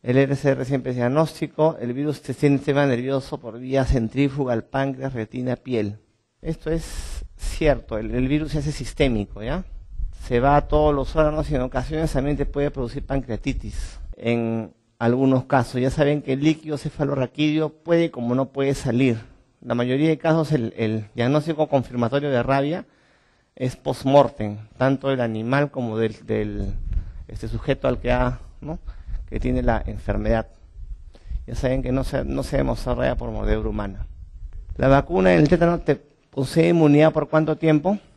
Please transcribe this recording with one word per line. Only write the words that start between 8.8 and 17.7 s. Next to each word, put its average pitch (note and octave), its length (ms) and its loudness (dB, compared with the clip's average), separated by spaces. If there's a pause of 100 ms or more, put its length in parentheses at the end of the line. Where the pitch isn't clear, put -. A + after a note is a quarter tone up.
¿ya? D#3 200 -4 (600)
Se A#2+ 160 2
va C#3 160 6
a D3 120 4
todos D3+ 260 4
los C3+ 220 -2
órganos D3+ 360 2
y D3 40 0
en B2+ 60 0
ocasiones C3 500 -2
también C#3 260 0
te C#3 80 0
puede C#3+ 260 -2
producir C3 340 -6
pancreatitis. - 920 -4 (180)
En A2+ 560 -2 (240)
algunos B2+ 480 4
casos, B2+ 360 0
ya C3 100 2
saben D3 300 2
que C3 120 -2
el C#3 100 -2
líquido D#3 340 0
cefalorraquídeo D3 920 -2
puede E3+ 420 0